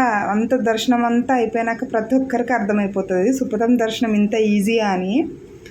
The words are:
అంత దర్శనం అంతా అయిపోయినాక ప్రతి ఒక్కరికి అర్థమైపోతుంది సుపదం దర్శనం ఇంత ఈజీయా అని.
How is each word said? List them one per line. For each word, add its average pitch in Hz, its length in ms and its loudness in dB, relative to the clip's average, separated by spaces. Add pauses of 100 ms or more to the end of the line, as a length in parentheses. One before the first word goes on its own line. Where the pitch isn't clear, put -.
(280)
అంత 220 260 0
దర్శనం 233 500 0
అంతా 240 300 0
అయిపోయినాక 226 580 -2
ప్రతి 226 220 -2
ఒక్కరికి 262 380 0
అర్థమైపోతుంది 196 800 0
సుపదం 240 460 0
దర్శనం 220 360 -2
ఇంత 208 200 2
ఈజీయా 220 520 2
అని. 190 420 0 (420)